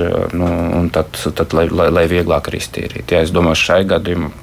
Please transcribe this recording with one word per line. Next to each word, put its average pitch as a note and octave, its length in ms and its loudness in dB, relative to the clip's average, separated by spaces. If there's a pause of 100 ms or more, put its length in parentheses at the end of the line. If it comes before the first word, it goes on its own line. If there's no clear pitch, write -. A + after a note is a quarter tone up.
(360)
nu, F2 160 0 (300)
un E2 80 0
tad, - 260 -2 (180)
tad - 200 -2
lai, E2 140 4
lai, E2+ 220 2
lai E2+ 180 4
vieglāk F2 420 0
ir - 80 -6
iztīrīt. - 560 -8
Jā, E2 100 6
es F#2 100 -4
domāju, E2+ 260 2
šai F2+ 280 4
gadījumā, F2 420 -2 (120)